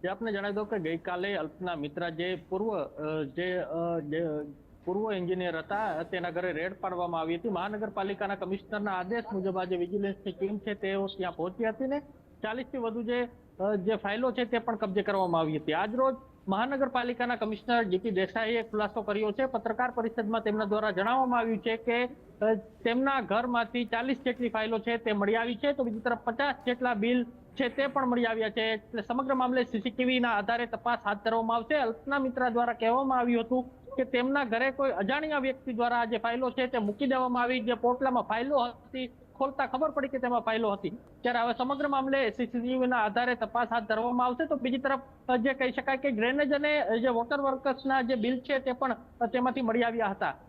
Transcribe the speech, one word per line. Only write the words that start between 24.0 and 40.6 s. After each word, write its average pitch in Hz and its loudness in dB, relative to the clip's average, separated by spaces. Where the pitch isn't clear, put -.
જેટલી 247 -2
ફાઇલો 220 0
છે 233 -2
તે 233 0
મળી 208 2
આવી 233 0
છે, 285 0
તો 285 -2
બીજી 226 -2
તરફ 240 0
પચાસ 269 0
જેટલા 247 0
બિલ 233 2
છે - -4
તે 277 0
પણ 269 0
મળી 247 2
આવ્યા 220 0
છે. 220 -4
એટલે 220 -2
સમગ્ર 262 -2
મામલે 254 2
સી 233 -2
સી 240 -2
ટી 254 -2
વી 254 4
ના 240 2
આધારે 233 0
તપાસ 233 -2
હાથ 208 -2
ધરવામાં 226 2
આવશે. 233 0
અલ્પના 269 0
મિત્રા 254 0
દ્વારા 240 2
કહેવામાં 247 4
આવ્યું 240 4
હતું 247 -2
કે 262 2
તેમના 262 2
ઘરે 240 2
કોઈ 269 2
અજાણ્યા 285 0
વ્યક્તિ 262 -2
દ્વારા 240 2
આ 233 2
જે 226 -2
ફાઇલો 240 0
છે 254 0
તે 254 -2
મૂકી 214 0
દેવામાં 247 2
આવી, 254 2
જે 240 0
પોટલામાં 247 2
ફાઇલો 262 0
હતી, 247 -4
ખોલતા 277 0
ખબર 262 0
પડી 277 -2
કે 269 -4
તેમાં 240 2
ફાઇલો 220 2